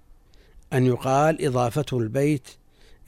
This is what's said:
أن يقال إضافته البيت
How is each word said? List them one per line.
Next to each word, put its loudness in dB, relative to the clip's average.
أن 2
يقال 2
إضافته -2
البيت -2